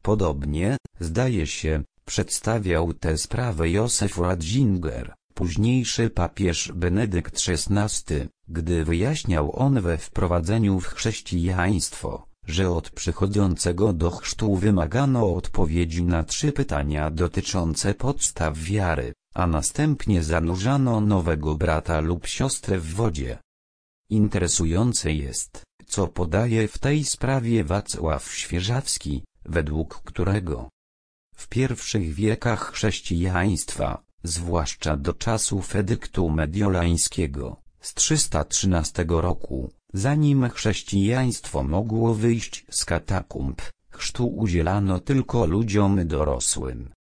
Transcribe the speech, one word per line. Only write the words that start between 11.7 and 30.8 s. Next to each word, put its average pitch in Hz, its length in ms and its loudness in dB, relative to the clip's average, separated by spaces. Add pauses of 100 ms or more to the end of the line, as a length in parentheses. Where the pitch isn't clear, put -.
że 90 240 2
od 85 200 -2
przychodzącego 98 1000 2
do 85 180 2
chrztu - 460 -2
wymagano 104 760 2
odpowiedzi 85 720 2
na 82 200 2
trzy - 280 -2
pytania 76 580 -2
dotyczące 85 840 0
podstaw 80 640 -2
wiary, 82 540 -2 (220)
a 90 120 0
następnie 101 760 2
zanurzano 95 800 2
nowego 82 540 2
brata 78 460 0
lub 80 260 -2
siostrę 110 520 -2
w 80 160 -6
wodzie. 78 440 -2 (720)
Interesujące 98 1000 2
jest, - 500 -6 (240)
co 95 200 0
podaje 107 640 0
w - 100 -10
tej 147 260 0
sprawie 117 600 0
Wacław 80 720 -4
Świeżawski, 90 880 -4 (200)
według 78 500 -2 (100)
którego 85 640 -2 (680)